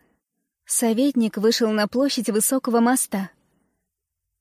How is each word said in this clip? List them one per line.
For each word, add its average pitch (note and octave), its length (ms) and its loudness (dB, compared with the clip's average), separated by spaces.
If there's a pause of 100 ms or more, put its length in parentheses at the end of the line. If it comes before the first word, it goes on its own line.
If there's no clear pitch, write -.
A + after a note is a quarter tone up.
(680)
советник A#3 680 0
вышел A3 360 2
на G#3 160 0
площадь B3+ 420 -2
высокого A#3 480 0
моста. A3+ 540 0 (1080)